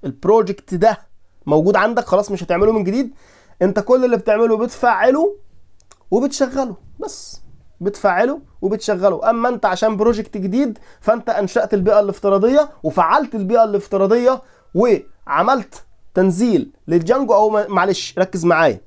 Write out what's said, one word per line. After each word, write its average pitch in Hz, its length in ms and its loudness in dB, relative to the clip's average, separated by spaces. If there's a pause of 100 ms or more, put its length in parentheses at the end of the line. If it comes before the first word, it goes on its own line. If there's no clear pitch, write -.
البروجكت 190 680 -2
ده 208 240 2 (480)
موجود 160 300 2
عندك 226 280 0
خلاص، 196 260 0
مش 185 120 -6
هتعمله 180 300 0
من 214 120 0
جديد، 233 300 -4 (480)
انت 190 180 0
كل 254 240 2
اللي 247 120 2
بتعمله 220 400 2
بتفعله 247 800 0 (760)
وبتشغله، 262 680 -4 (220)
بس - 420 -14 (400)
بتفعله 202 600 -2 (220)
وبتشغله. 196 680 0
اما 233 180 0
انت 233 180 -2
عشان 208 300 0
بروجكت 214 400 -2
جديد، 208 420 -2 (220)
فانت 226 300 -2
انشأت 202 440 -2
البيئة 202 260 4
الافتراضية 208 680 2 (120)
وفعلت 180 520 0
البيئة 220 300 2
الافتراضية 214 800 0 (320)
وعملت 214 1080 -2 (300)
تنزيل 190 580 0 (160)
للجانجو، 208 460 0
او 214 160 4
ما-، 208 180 -2
معلش 190 500 -2
ركز 185 260 -2
معايا. 156 420 2